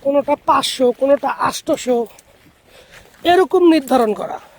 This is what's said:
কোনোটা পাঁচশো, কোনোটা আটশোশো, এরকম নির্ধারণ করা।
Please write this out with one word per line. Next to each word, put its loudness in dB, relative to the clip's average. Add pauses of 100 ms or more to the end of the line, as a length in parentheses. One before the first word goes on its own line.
কোনোটা 0 (140)
পাঁচশো, 0 (140)
কোনোটা 0 (180)
আটশোশো, -4 (1300)
এরকম 2 (120)
নির্ধারণ 0
করা। -10 (220)